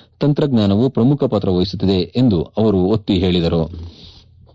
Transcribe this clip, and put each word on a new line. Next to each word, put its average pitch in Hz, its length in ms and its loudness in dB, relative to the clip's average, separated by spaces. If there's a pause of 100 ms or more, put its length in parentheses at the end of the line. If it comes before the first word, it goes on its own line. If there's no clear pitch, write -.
(200)
ತಂತ್ರಜ್ಞಾನವು 123 680 0
ಪ್ರಮುಖ 139 340 0
ಪಾತ್ರ 107 260 0
ವಹಿಸುತ್ತಿದೆ 92 680 -2
ಎಂದು 107 280 2
ಅವರು 104 360 0
ಒತ್ತಿ 101 400 0
ಹೇಳಿದರು. 85 760 -2 (580)